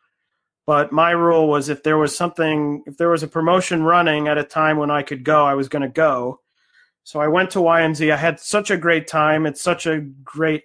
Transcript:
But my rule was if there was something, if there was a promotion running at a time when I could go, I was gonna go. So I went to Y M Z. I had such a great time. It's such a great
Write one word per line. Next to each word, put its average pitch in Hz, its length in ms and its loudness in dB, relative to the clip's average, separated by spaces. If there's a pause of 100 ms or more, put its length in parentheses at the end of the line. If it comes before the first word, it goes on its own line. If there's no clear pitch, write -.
(640)
But 147 260 2
my 165 200 2
rule 170 360 4
was 147 220 0
if 139 140 -8
there 156 140 2
was 151 200 0
something, 156 680 -2
if 139 100 -18
there 170 120 0
was 165 120 0
a 156 60 -8
promotion 170 560 0
running 160 440 2
at 151 120 0
a 147 40 -4
time 156 340 0
when 147 120 -2
I 147 140 -2
could 139 200 -12
go, 151 220 4
I 139 80 2
was 139 160 -4
gonna 139 200 -4
go. 127 500 -2 (640)
So - 160 -10
I 151 80 0
went 185 240 0
to 196 100 0
Y 165 220 4
M 160 100 0
Z. 151 160 0
I 151 60 2
had 160 240 -2
such 208 320 -4
a 185 60 0
great 165 280 0
time. 156 400 0
It's 147 160 -6
such 175 240 -4
a 160 140 -2
great 147 640 -6